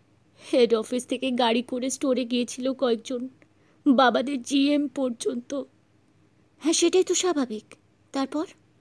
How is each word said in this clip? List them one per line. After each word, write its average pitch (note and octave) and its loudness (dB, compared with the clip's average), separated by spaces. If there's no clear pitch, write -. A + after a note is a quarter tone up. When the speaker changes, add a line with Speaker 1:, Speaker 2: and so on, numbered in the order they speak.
Speaker 1:
"হেড A#3+ 4
অফিস B3 -2
থেকে C4 -2
গাড়ি A#3+ 2
করে B3+ -4
স্টোরে B3+ -2
গিয়েছিল B3 -4
কয়েকজন, B3 -2
বাবাদের B3+ 4
জিএম C#4+ 2
পর্যন্ত।" B3+ -4
Speaker 2:
"হ্যাঁ, D#4 0
সেটাই F4 4
তো F4+ -2
স্বাভাবিক। C#4 -2
তারপর?" C#4 -4